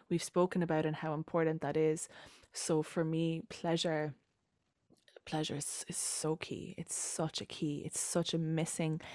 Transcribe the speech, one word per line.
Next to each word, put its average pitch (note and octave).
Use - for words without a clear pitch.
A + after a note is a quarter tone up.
we've E3+
spoken F3+
about D#3
and D3+
how D#3+
important D#3+
that D3
is. D#3
So D#3+
for E3
me, D#3+
pleasure, D#3+
pleasure D#3
is, -
is F3+
so -
key. -
It's -
such -
a -
key. D3
It's -
such -
a E3
missing D#3+